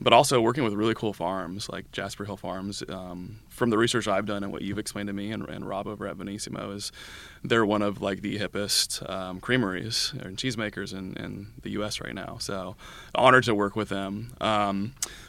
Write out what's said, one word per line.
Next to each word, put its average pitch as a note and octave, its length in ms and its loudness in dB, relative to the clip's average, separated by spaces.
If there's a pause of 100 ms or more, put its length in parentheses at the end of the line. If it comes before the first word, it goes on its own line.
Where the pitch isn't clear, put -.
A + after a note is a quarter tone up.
but A#2 100 6
also C3 300 8
working B2 220 4
with G#2+ 100 0
really A2 220 2
cool G#2+ 180 -2
farms F#2 560 -4
like F#2 220 -10
Jasper G2+ 340 -6
Hill G2+ 120 -8
Farms. F#2+ 520 -6
Um, F2+ 600 -10
from A#2+ 200 2
the G#2+ 80 6
research A#2 300 4
I've G2+ 180 2
done G2+ 180 -4
and G2 80 -6
what - 120 -6
you've G2 160 -4
explained G#2 280 -6
to G2+ 60 -6
me G2+ 180 -6
and, G#2+ 160 -6
and G2+ 200 -10
Rob G2 180 -4
over G2+ 220 -8
at E2+ 100 -8
Venissimo G2+ 580 -8
is G2+ 160 -8 (520)
they're A#2 220 6
one G#2 180 4
of, G2+ 180 0
like, G2 200 -2
the G2+ 180 -4
hippest, - 680 -2
um, F#2 320 -6
creameries A2+ 800 0
and F#2 180 -10
cheesemakers G#2 560 -4
in, F#2+ 240 -8
in G2+ 440 -10
the G2+ 100 -8
U G2+ 120 -4
S - 180 -4
right - 140 -8
now. F2+ 240 -10
So F#2+ 360 -6 (380)
honored B2+ 300 10
to A2+ 100 4
work G2+ 220 2
with G#2 140 -2
them. G2+ 520 -6
Um, G#2 540 2 (340)